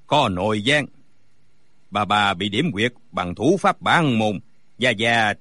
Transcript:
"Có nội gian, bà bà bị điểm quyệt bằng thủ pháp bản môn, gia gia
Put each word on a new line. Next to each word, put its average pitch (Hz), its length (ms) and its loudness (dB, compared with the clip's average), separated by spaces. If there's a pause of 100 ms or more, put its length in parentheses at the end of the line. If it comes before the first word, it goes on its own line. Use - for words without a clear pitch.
"Có 135 220 2
nội 101 320 -2
gian, 139 240 0 (1040)
bà 104 140 -2
bà 101 280 2
bị 95 160 -4
điểm 127 220 -2
quyệt 107 220 -2 (180)
bằng 90 240 -6
thủ 151 240 2
pháp 190 220 -2
bản 131 380 2
môn, 107 200 -2 (380)
gia 123 120 0
gia 113 520 0